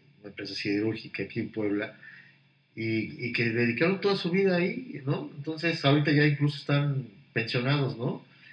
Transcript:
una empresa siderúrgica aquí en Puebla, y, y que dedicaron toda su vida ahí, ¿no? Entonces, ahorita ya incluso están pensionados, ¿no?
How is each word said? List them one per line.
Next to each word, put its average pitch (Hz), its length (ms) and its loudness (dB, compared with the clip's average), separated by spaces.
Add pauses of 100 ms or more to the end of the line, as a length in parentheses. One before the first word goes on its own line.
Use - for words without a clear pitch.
(220)
una 104 80 -14
empresa 98 260 -12
siderúrgica 107 680 -2
aquí - 180 -8
en 98 80 -6
Puebla, 104 440 -2 (840)
y, 110 520 -4
y 117 60 -6
que 117 160 0
dedicaron 120 500 2
toda 196 160 2
su 180 160 -2
vida 190 240 4
ahí, 175 500 -2
¿no? 160 300 -2
Entonces, 160 480 -4
ahorita 147 280 6
ya 147 140 6
incluso 147 320 2
están 143 460 0 (300)
pensionados, 123 640 0
¿no? 160 260 -4 (300)